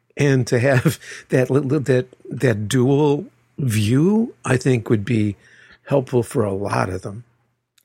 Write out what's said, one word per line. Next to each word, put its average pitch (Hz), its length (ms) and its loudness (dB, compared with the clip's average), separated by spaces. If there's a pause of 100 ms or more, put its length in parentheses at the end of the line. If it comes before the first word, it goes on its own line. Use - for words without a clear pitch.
(160)
and 135 300 2
to 127 120 0
have 127 400 2 (160)
<laughs> - 140 -20
that 131 220 2
li-, 135 100 2
li-, 147 180 -2
that, 131 280 0 (240)
that 113 380 -2
dual 143 580 2 (320)
view, 139 760 0 (100)
I 131 120 2
think, 127 340 0
would 107 140 0
be 107 320 0 (500)
helpful 131 360 0
for 110 220 -2
a 101 80 -4
lot 101 360 -4
of 92 140 -8
them. 101 220 -14 (600)